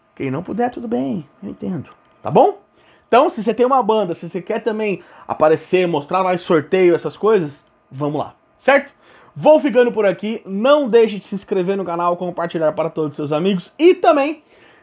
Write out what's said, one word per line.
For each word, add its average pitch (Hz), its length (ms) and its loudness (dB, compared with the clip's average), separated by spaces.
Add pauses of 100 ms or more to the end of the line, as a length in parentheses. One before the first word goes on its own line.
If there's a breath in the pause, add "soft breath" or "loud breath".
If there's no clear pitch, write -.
(140)
Quem 135 160 -6
não 143 120 -6
puder, 240 280 -4
tudo 247 160 -12
bem, 233 400 -4 (160)
eu 196 80 -12
entendo, 190 400 -8 (320)
tá 101 80 -6
bom? 311 280 4 (500 soft breath)
Então, 269 220 4
se 220 120 -10
você 214 100 -2
tem 240 120 0
uma 262 180 2
banda, 202 320 0
se 175 140 -14
você 175 120 -8
quer 220 200 -6
também 214 420 -4 (240 loud breath)
aparecer, 156 600 2
mostrar 170 360 -2
mais 185 200 -2
sorteio, 175 520 2
essas 147 220 -6
coisas, 190 480 0 (260)
vamos 143 300 -6
lá, - 140 -10 (220)
certo? 277 360 0 (420 soft breath)
Vou 269 240 4
ficando 240 320 2
por 214 140 -2
aqui, 202 400 -2
não 247 440 2
deixe 214 300 2
de 185 60 -14
se - 100 -10
inscrever 196 420 -4
no 190 80 -6
canal, 175 320 -2
compartilhar 170 560 -2
para 160 180 -4
todos 156 220 -4
os - 40 -16
seus 151 160 -6
amigos 180 460 -2
e 349 160 4
também, 302 480 0 (400 soft breath)